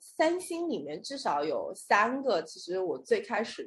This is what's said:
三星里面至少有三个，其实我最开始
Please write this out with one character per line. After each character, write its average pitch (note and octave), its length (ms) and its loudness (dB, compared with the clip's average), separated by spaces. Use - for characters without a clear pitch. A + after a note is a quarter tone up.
三 E4+ 400 2
星 E4+ 280 -4
里 G3 140 -2
面 D3+ 180 -8
至 C#4 160 -8
少 D#3 280 0
有 G2+ 280 -2
三 A#3 500 4
个， F#3 200 2
其 - 160 -16
实 F#3 220 -4
我 D#3 180 -2
最 G3+ 240 0
开 A3+ 220 -2
始 - 220 -8